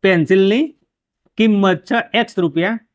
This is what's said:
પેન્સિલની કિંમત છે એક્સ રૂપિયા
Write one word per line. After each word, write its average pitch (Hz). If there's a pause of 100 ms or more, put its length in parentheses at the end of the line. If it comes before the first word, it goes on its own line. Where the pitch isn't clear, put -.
પેન્સિલની 190 (720)
કિંમત 202
છે 233 (220)
એક્સ 226 (100)
રૂપિયા 170 (160)